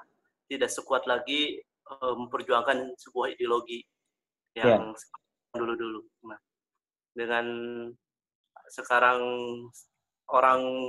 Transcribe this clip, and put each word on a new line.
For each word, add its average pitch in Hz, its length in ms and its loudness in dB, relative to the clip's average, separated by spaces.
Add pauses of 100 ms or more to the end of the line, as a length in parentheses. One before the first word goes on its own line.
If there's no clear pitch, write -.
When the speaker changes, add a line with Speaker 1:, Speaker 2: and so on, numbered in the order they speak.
(460)
Speaker 1:
tidak 123 240 -2
sekuat - 400 -2
lagi, 139 540 -2
eh, 131 500 -6
memperjuangkan 123 800 0
sebuah - 400 -4
ideologi 117 480 -2 (720)
yang 113 400 4
Speaker 2:
Ya. - 640 -16
Speaker 1:
dulu-dulu. 113 480 -4 (240)
Nah, 104 80 -18 (720)
dengan 117 360 -2 (1200)
sekarang 123 480 4 (1120)
orang 131 300 6 (280)